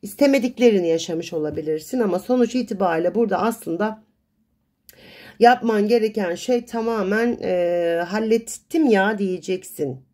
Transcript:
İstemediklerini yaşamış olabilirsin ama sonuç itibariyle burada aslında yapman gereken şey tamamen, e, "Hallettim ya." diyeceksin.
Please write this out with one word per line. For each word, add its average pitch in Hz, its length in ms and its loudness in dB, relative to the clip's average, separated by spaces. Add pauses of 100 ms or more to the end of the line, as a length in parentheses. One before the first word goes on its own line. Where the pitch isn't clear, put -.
İstemediklerini 240 840 2
yaşamış 165 460 -2
olabilirsin 156 680 -4
ama 190 200 0
sonuç 247 360 0
itibariyle 180 600 -2
burada 202 240 0
aslında 214 640 -4 (1400)
yapman 226 480 4
gereken 214 480 0
şey 240 300 -2
tamamen, 226 760 -2
e, 175 680 0
"Hallettim 226 840 0
ya." 208 280 4
diyeceksin. 185 800 -6 (160)